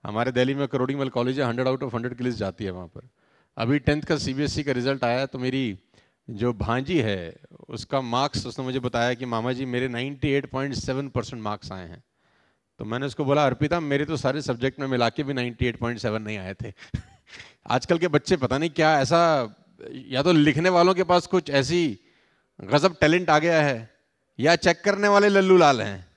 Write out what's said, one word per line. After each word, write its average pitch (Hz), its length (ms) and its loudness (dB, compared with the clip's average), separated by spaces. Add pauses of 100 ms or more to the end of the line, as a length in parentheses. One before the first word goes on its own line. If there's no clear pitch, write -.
हमारे 117 280 -2
दिल्ली 127 240 0
में 139 120 -2
करोड़ीमल 135 420 -4
कॉलेज 127 300 -2
है, 139 60 0
हंड्रेड 123 220 -2
out 131 160 -2
of 120 100 -8
हंड्रेड 120 240 -6
की 123 60 -8
लिस्ट 120 160 -4
जाती 98 240 -6
है 95 80 -6
वहाँ 90 160 -12
पर। - 220 -20 (480)
अभी 123 220 0
टेंथ 147 220 0
का 151 160 -2
सीबीएसई 139 460 -4
का 139 80 -2
रिजल्ट 131 320 -2
आया, 127 220 0
तो 131 140 -12
मेरी 127 400 -4 (500)
जो 117 240 -2
भांजी 131 460 -2
है, 95 360 -4 (340)
उसका 131 320 -4
मार्क्स, 127 460 -2
उसने 127 180 -8
मुझे 127 140 -4
बताया 123 340 0
कि, 123 120 -8
"मामा 120 280 -2
जी, 131 120 -6
मेरे 127 220 -4
नाइंटी 131 420 -4
एट 139 160 0
पॉइंट 135 280 -6
सेवन 135 360 -6
परसेंट 117 340 -6
मार्क्स 104 280 -8
आए 92 160 -12
हैं।" 85 160 -18 (760)
तो 113 60 -8
मैंने 123 200 -4
उसको 143 200 -6
बोला, 143 200 4
"अर्पिता, 151 340 0
मेरे 143 260 -2
तो 151 120 -6
सारे 143 240 -2
सब्जेक्ट 131 380 -4
में 139 80 -6
मिला 120 220 2
के 151 140 -4
भी 139 100 -4
नाइंटी 123 320 -4
एट 117 120 -2
पॉइंट 117 220 -4
सेवन 110 220 -2
नहीं 107 160 -8
आए 95 260 -10
थे।" 104 100 -12 (220)
<laughs> - 60 -4 (680)
आजकल 147 300 0
के 175 100 0
बच्चे 151 300 2
पता 131 200 -2
नहीं 160 120 -2
क्या 156 320 2
ऐसा, 151 520 2 (380)
या 127 320 -4
तो 175 80 4
लिखने 156 380 4
वालों 180 240 6
के 185 100 0
पास 175 240 2
कुछ 180 220 0
ऐसी 139 500 0 (640)
गजब 147 400 2
टैलेंट 170 280 4
आ 156 100 6
गया 160 220 4
है, 120 280 0 (500)
या 156 160 6
चेक 170 300 2
करने 202 220 2
वाले 202 220 6
लल्लू 190 280 6
लाल 143 240 6
हैं। 98 360 -8